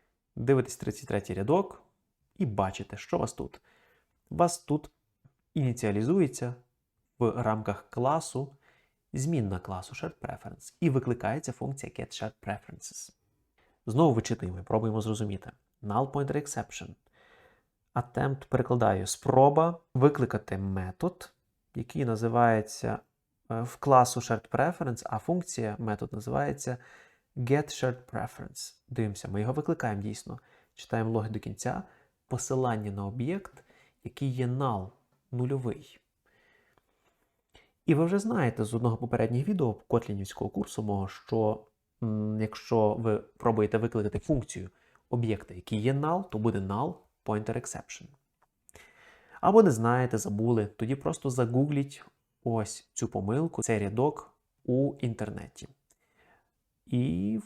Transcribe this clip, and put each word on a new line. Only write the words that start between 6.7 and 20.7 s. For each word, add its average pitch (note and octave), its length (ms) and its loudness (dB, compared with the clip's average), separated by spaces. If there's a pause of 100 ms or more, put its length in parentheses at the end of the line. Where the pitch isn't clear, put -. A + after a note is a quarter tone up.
в A#2+ 240 2
рамках G#2+ 480 -2
класу C#3 640 -2 (560)
змінна B2+ 460 0
класу F#2 360 -10
Shared E3 260 -8
Preference - 600 -14
і E3+ 100 4
викликається B2 640 -2
функція C3+ 400 -8
Get - 300 -10
Shared A2 100 -6 (100)
Preferences. - 720 -12 (720)
Знову B2+ 280 6
вичитуємо F2+ 440 -2
і F#2 40 -10
пробуємо A2 380 0
зрозуміти. G#2+ 520 -4 (300)
Null A2+ 280 0
pointer C#3+ 220 -2
exception. C#3+ 560 -6 (1080)
Attempt, C#3 540 -4
перекладаю, A2+ 580 2
спроба D3 720 4 (160)
викликати B2+ 640 4
метод, F#2+ 760 -6 (420)